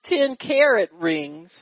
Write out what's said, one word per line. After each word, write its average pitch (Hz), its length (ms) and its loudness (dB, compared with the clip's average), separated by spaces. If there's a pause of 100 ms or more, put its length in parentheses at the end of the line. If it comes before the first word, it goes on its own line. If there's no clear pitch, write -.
ten 277 320 -2
carat 269 560 2
rings. 160 580 -6 (100)